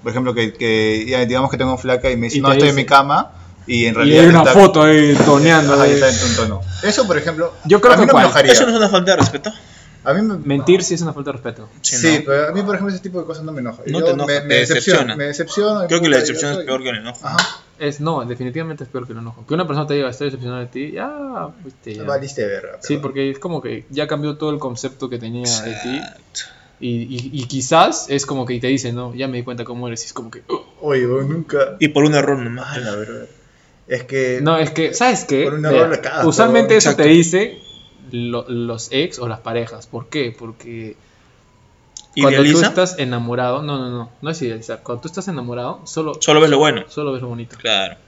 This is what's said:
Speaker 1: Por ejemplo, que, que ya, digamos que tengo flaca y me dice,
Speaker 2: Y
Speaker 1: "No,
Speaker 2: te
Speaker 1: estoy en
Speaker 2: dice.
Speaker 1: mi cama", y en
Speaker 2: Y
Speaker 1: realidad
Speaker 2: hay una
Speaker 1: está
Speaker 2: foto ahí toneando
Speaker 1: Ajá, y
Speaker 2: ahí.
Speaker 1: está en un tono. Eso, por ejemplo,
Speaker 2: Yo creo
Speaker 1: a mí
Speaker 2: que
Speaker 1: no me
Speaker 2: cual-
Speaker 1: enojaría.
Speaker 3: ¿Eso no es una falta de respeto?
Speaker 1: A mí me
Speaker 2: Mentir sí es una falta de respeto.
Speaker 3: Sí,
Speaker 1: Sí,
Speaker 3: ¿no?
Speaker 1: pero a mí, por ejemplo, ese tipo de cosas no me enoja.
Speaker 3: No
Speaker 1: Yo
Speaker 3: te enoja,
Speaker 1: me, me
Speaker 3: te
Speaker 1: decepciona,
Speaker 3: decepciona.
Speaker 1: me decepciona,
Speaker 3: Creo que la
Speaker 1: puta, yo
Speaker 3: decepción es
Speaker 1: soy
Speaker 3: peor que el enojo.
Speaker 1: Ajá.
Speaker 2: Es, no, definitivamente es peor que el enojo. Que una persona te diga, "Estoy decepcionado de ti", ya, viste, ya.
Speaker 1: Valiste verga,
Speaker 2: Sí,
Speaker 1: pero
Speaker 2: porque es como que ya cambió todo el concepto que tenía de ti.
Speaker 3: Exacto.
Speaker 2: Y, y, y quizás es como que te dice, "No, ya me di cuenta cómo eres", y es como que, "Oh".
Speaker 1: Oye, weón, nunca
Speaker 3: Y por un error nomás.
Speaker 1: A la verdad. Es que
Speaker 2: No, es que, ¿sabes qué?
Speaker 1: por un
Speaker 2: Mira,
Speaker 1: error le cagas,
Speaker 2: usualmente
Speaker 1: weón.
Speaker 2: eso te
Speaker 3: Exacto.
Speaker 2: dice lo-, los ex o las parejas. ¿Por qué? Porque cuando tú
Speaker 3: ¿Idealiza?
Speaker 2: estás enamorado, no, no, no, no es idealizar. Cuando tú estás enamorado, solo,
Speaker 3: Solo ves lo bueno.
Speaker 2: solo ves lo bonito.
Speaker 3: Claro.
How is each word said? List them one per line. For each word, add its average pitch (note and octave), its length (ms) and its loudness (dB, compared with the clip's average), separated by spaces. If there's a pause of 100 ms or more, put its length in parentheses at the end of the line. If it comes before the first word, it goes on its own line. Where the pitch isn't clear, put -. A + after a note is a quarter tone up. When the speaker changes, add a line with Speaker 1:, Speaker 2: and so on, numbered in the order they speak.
Speaker 1:
Por A#2 80 -6
ejemplo, B2 240 -2
que, A2+ 180 -2
que A2 560 0
ya, B2+ 160 0
digamos B2+ 260 0
que C3+ 60 -4
tengo C3 220 0
flaca B2+ 320 0
y B2 60 -2
me A#2 100 -4
dice, C#3 120 -2
Speaker 2:
Y - 40 0
Speaker 1:
"No, C3+ 60 4
Speaker 2:
te C3+ 60 4
Speaker 1:
estoy C#3+ 140 6
en C#3 80 2
Speaker 2:
dice. C3 80 0
Speaker 1:
mi - 40 -6
cama", C#3+ 420 2 (360)
y A#2+ 200 2
en A2+ 80 2
Speaker 2:
Y - 20 0
Speaker 1:
realidad D3+ 280 8
Speaker 2:
hay E3+ 40 10
una E3+ 120 8
Speaker 1:
está C3+ 120 6
Speaker 2:
foto D#3 300 8
ahí D3+ 320 6 (100)
toneando D3 500 6
Speaker 1:
Ajá, C#3+ 120 6
y C#3+ 60 6
Speaker 2:
ahí. - 20 4
Speaker 1:
está C#3 160 4
en B2 200 0
un A2+ 60 0
tono. G#2+ 240 -2 (220)
Eso, G#3+ 240 0
por E3+ 100 0
ejemplo, D#3+ 380 -4 (100)
Speaker 2:
Yo F3+ 160 6
creo B3 140 8
Speaker 1:
a - 20 8
mí F#3 60 6
Speaker 2:
que - 60 6
Speaker 1:
no C4+ 40 6
me - 0 -
Speaker 2:
cual- - 140 8
Speaker 1:
enojaría. B3 260 6
Speaker 3:
¿Eso C4 120 6
no A#3+ 80 2
es A3+ 40 2
una G#3+ 140 4
falta F#3+ 220 2
de F3 40 4
respeto? C#3+ 340 0 (560)
Speaker 1:
A C3+ 60 0
mí F#3 80 0
me G#3+ 160 -2
Speaker 2:
Mentir D3+ 480 2
sí F3+ 80 -4
es E3 80 -4
una D#3+ 140 -6
falta C#3 160 -10
de - 80 -8
respeto. A2+ 320 -12 (100)
Speaker 3:
Sí, - 160 -4
Speaker 1:
Sí, D#3+ 220 4
Speaker 3:
¿no? - 80 -4
Speaker 1:
pero C#3+ 220 2
a E3+ 40 -6
mí, G3 80 -2
por G3+ 140 -4
ejemplo, G3 200 -4
ese F3+ 80 -10
tipo F3+ 180 -8
de D#3 40 -10
cosas D#3 180 -12
no D#3 100 -10
me C#3 100 -10
enoja. A#2 240 -10
Speaker 3:
No D#3+ 140 -4
Speaker 1:
Yo E3 40 0
Speaker 3:
te E3+ 60 4
enoja, C#3 160 0
Speaker 1:
me, C#3+ 160 0
me C#3+ 60 -12
Speaker 3:
te A#2+ 80 2
Speaker 1:
decepciona, B2 420 2 (160)
Speaker 3:
decepciona. - 20 -8
Speaker 1:
me C#3+ 80 -6
decepciona, F#3 600 -4
Speaker 3:
Creo E3 160 0
que E3 80 2
la C3+ 80 6
Speaker 1:
puta, A#2+ 80 2
yo - 60 -4
Speaker 3:
decepción C#3+ 180 -4
es D3 80 -4
Speaker 1:
soy D3+ 80 -8
Speaker 3:
peor C3 160 -4
que B2+ 80 -6
el A2+ 80 -6
enojo. A#2+ 280 -14
Speaker 1:
Ajá. D#3+ 220 -4 (300)
Speaker 2:
Es, C#3+ 220 -6
no, D3+ 260 -4
definitivamente C3 580 -10
es A#2+ 60 -18
peor B2 160 -10
que A#2+ 80 -16
el A#2 60 -14
enojo. A2+ 280 -16
Que D3 60 -2
una F3 120 -2
persona D3 200 -4
te D3 80 -4
diga, C3+ 160 -2
"Estoy C#3+ 160 -8
decepcionado B2 340 -8
de B2 60 -10
ti", C#3 260 -10
ya, C4 560 -12 (160)
viste, B2 300 -18
ya. G#2+ 100 -14
Speaker 1:
Valiste C3+ 400 -6
verga, - 280 -8 (100)
Speaker 2:
Sí, - 60 -14
Speaker 1:
pero D3 120 -2
Speaker 2:
porque C#3 300 -6
es C3+ 80 -10
como D#3+ 240 -8
que A#2+ 260 -10
ya C#3+ 180 -6
cambió D3 300 -6
todo D3+ 140 -6
el C#3+ 80 -6
concepto C3 500 -10
que B2+ 100 -8
tenía A#2 440 -6
de A2+ 100 -10
ti. B2 240 -8
Speaker 3:
Exacto. - 440 -14 (460)
Speaker 2:
Y, A#2+ 180 -4 (120)
y, C3 160 -8
y C3 140 -8
quizás D#3+ 640 0
es C#3 160 -2
como C3+ 180 -6
que A#2+ 160 -6
te B2+ 60 -4
dice, B2+ 260 -2
"No, A#2+ 220 -10
ya C3 120 -8
me B2+ 120 -8
di B2 40 -8
cuenta A#2+ 220 -12
cómo B2 240 -10
eres", A#2 140 -10
y - 60 -14
es - 40 -20
como A2+ 180 -12
que, - 200 -20
"Oh". - 160 -8 (160)
Speaker 1:
Oye, C3+ 240 0
weón, C3+ 240 -2
nunca D3 500 -2
Speaker 3:
Y D3+ 80 2
por D3 160 2
un D3+ 100 4
error C#3 240 2
nomás. B2 380 -10
Speaker 1:
A B2 40 -6
la G#2+ 140 -8
verdad. A2+ 300 -10 (640)
Es B2 160 -6
que B2+ 380 -2
Speaker 2:
No, D#3+ 160 2
es D#3 120 -2
que, D3+ 220 -2
¿sabes A#3+ 320 0
qué? C#3 200 0
Speaker 1:
por C#3+ 100 -2
un D3+ 80 -6
Speaker 2:
Mira, D#3 140 -2
Speaker 1:
error D#3+ 120 4
le D3+ 140 -2
cagas, D#3 240 -2
Speaker 2:
usualmente A3+ 480 4
Speaker 1:
weón. A3 40 6
Speaker 2:
eso D3+ 160 4
te D#3 100 2
Speaker 3:
Exacto. D3+ 40 6
Speaker 2:
dice F3 500 4 (520)
lo-, A#2+ 400 -6
los A#2 400 -6
ex D3 280 -4
o A#2+ 100 -8
las A2 120 -10
parejas. A#2 460 -8
¿Por A#2+ 240 -14
qué? A#2+ 280 -6
Porque A2+ 580 -16 (1200)
cuando C3+ 160 4
tú C#3 60 4
Speaker 3:
¿Idealiza? D#3+ 260 4
Speaker 2:
estás F3+ 300 -2
enamorado, B2 640 -4
no, C#3+ 160 -6
no, B2+ 100 -8
no, A#2+ 220 -12 (100)
no D3+ 100 -8
es D#3+ 120 -8
idealizar. A2+ 400 -10
Cuando A#2+ 180 -10
tú E3 80 -14
estás F#3 200 -10
enamorado, B2 580 -10
solo, D#3 340 -6
Speaker 3:
Solo D#3 220 4
ves D3+ 80 6
lo C#3 80 4
bueno. D3+ 320 2
Speaker 2:
solo D3 240 -8
ves B2+ 80 -8
lo B2+ 60 -10
bonito. A#2 300 -14
Speaker 3:
Claro. G2 380 -4 (120)